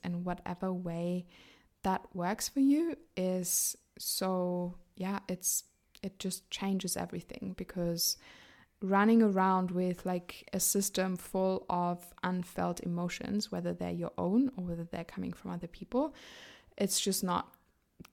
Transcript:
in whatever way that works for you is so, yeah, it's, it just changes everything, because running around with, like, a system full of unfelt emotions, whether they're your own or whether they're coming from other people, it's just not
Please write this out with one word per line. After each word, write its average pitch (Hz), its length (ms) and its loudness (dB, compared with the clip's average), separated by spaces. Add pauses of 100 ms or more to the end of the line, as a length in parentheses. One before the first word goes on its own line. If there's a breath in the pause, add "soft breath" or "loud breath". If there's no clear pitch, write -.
in 175 200 -4
whatever 180 480 -4
way 175 540 -2 (560 loud breath)
that 190 200 2 (120)
works 185 340 -2
for 277 120 0
you 285 360 6 (200)
is 185 600 0 (220)
so, 180 800 0 (200)
yeah, 190 320 -2
it's, - 360 -2 (380)
it 190 160 -8
just - 320 -4
changes 190 460 0
everything, 180 600 -6
because 170 600 -2 (640 loud breath)
running 208 420 8
around 190 480 4
with, 180 340 0
like, 180 480 -4
a 190 80 0
system 190 560 2
full 190 540 0
of 175 420 0 (100)
unfelt 180 580 -2
emotions, 180 720 -2
whether 175 220 -2
they're 175 180 -4
your 170 280 -4
own 220 380 4
or 180 80 -6
whether 170 200 -6
they're 170 200 -6
coming 185 280 -8
from 185 180 -12
other 175 160 -8
people, 277 480 -4 (600 loud breath)
it's 196 240 0
just 190 220 0
not 180 320 0 (580)